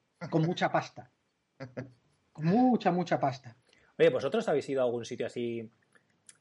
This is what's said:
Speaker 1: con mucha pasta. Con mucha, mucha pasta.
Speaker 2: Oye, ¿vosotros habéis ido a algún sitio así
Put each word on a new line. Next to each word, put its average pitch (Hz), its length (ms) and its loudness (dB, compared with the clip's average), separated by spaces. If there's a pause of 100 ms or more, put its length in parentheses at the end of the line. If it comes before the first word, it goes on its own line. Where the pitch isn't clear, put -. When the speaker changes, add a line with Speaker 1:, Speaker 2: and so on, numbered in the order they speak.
(300)
Speaker 1:
con 160 140 2
mucha 170 280 0
pasta. - 400 -4 (1200)
Con 151 120 -6
mucha, 226 460 4
mucha 175 280 0
pasta. - 360 -4 (440)
Speaker 2:
Oye, 160 100 8
¿vosotros 135 380 0
habéis 151 220 0
ido 135 120 0
a 127 40 4
algún 120 200 -2
sitio 120 220 -6
así 117 420 -6 (720)